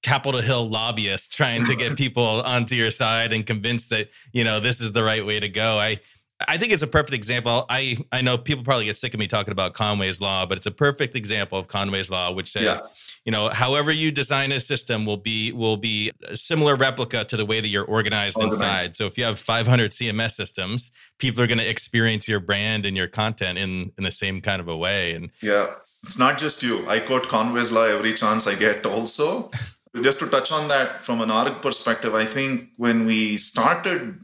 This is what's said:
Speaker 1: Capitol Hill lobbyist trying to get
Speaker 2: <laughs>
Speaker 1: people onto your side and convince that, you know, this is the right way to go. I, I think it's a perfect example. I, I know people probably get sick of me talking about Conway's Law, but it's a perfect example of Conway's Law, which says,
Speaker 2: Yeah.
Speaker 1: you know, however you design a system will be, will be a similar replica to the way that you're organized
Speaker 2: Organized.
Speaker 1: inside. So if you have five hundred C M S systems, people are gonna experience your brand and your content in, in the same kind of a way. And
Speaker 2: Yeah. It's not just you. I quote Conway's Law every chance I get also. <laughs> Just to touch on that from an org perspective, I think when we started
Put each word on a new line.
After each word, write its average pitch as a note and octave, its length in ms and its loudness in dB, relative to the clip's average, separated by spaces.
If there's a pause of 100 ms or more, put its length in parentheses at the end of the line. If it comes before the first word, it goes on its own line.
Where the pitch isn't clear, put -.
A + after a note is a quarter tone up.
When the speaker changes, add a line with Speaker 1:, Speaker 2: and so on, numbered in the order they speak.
Speaker 1:
Capitol C3+ 380 0
Hill A#2 280 0
lobbyist A2 640 -2
trying A#2+ 340 2
to B2+ 100 2
get A#2+ 200 -2
Speaker 2:
<laughs> C#3 80 2
Speaker 1:
people A#2+ 200 2
onto A#2+ 500 2
your A2+ 160 2
side A2+ 420 0
and A2 140 -2
convince A#2 400 -2
that, G#2+ 240 -2 (220)
you A#2+ 100 2
know, A2 160 2
this A#2+ 220 0
is A2+ 120 -4
the A2+ 120 2
right A2 220 2
way G#2+ 140 0
to G#2 80 -4
go. A2 300 0
I, G#2 220 0 (460)
I E3 120 0
think A3 140 2
it's D#3 100 2
a C#3+ 60 -2
perfect C#3+ 260 2
example. A#2+ 560 0
I, B2+ 260 0 (160)
I B2+ 80 0
know B2+ 160 2
people B2 280 -2
probably B2 220 2
get G#2 100 -2
sick - 180 -6
of A2 60 -4
me G2+ 80 -2
talking G#2 240 -2
about F#2 200 -2
Conway's G2 480 0
Law, F#2+ 260 -2
but F#2+ 120 -2
it's - 80 -6
a G#2 60 -2
perfect C#3+ 420 0
example G#2 440 -4
of F#2 100 -8
Conway's G2 420 -2
Law, F2+ 220 -2
which F#2 180 -6
says, G#2 120 -2
Speaker 2:
Yeah. G#2 180 0 (440)
Speaker 1:
you A2+ 80 -2
know, G#2+ 160 0
however C#3 440 2
you D#3 180 2
design C#3 420 0
a C3 80 0
system A2+ 460 -2
will G#2 100 0
be, A2 360 -2
will A2 240 0
be G#2+ 340 -2 (180)
a G#2+ 80 -8
similar D3+ 400 4
replica B2 480 2
to A#2 120 -4
the G#2+ 100 0
way A2 140 0
that G#2+ 80 -2
you're G2+ 160 0
organized G#2+ 520 0
Speaker 2:
Organized. G#2+ 260 0
Speaker 1:
inside. F#2 340 0
So A2 100 -2
if - 100 -6
you B2 80 -2
have A2+ 140 -2
five A2+ 280 0
hundred A#2+ 260 4
C A#2+ 160 -4
M G#2+ 120 -2
S A2 160 -2
systems, G2 540 -6 (280)
people B2 240 0
are A#2+ 40 4
gonna A#2 160 2
experience A2+ 680 0
your G#2 120 0
brand G2+ 440 -2
and G2 120 -2
your F#2 120 0
content G#2+ 480 -2
in, F#2 400 -4
in F#2+ 80 -6
the F#2+ 60 -2
same F#2+ 300 -4
kind F#2+ 200 -2
of E2+ 80 -10
a E2 80 -4
way. F2+ 360 -2
And E2+ 180 -8 (100)
Speaker 2:
Yeah. G#2 260 2 (360)
It's G2 160 -10
not C3 180 4
just D3 260 -4
you. A2+ 240 -2
I G#2+ 120 2
quote B2+ 300 0
Conway's A#2 440 2
Law A2+ 120 6
every A2 280 2
chance A2 340 2
I G2 100 2
get G#2 280 2
also. C3 680 -2 (220)
<laughs> - 300 -8
Just C3+ 160 4
to D#3 80 -2
touch B2+ 240 2
on D3+ 180 0
that C3+ 360 0
from A#2 180 0
an A2 80 0
org B2 320 2
perspective, A#2 540 0
I A2 100 4
think C3 500 -4
when A#2 300 4
we G#2+ 320 2
started C#3 840 0